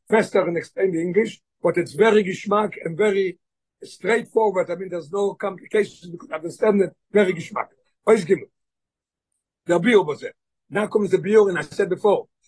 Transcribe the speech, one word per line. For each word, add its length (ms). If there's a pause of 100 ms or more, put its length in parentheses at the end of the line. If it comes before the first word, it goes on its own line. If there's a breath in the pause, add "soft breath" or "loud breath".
faster 380
and 100
explain 360
the 80
English, 400 (220)
but 160
it's 140
very 320
geschmack 500 (100)
and 140
very 400 (440)
straightforward. 880
I 40
mean, 160
there's 200
no 240
complications. 800
You 60
could 140
understand 500
it. 80 (220)
Very 200
geschmack. 360 (380)
Oish 200
Gimel. 240 (1160)
The 120
biur 260
was 180
it. 120 (340)
Now 200
comes 220
the 80
biur, 300
and 100
I 40
said 260
before, 380 (220)